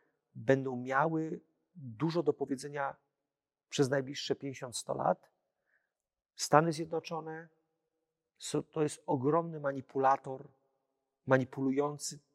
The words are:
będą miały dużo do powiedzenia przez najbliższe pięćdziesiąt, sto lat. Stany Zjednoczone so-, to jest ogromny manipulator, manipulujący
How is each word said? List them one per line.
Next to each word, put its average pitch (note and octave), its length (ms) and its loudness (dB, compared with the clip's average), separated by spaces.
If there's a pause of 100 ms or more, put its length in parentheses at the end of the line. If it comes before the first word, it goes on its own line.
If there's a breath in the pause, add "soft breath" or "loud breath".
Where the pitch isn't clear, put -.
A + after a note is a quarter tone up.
(360)
będą C3 400 2
miały D3+ 680 0 (340)
dużo D3+ 480 -2
do C#3+ 100 4
powiedzenia C#3+ 640 -6 (760)
przez C#3 200 2
najbliższe C#3 460 -2
pięćdziesiąt, C3 420 -10
sto - 160 -6
lat. C3+ 380 0 (1040)
Stany D#3 380 4
Zjednoczone D#3+ 760 -8 (880)
so-, - 260 -4
to - 200 -4
jest - 220 -4
ogromny D#3+ 540 0
manipulator, C3+ 880 0 (800)
manipulujący C3+ 920 0 (160)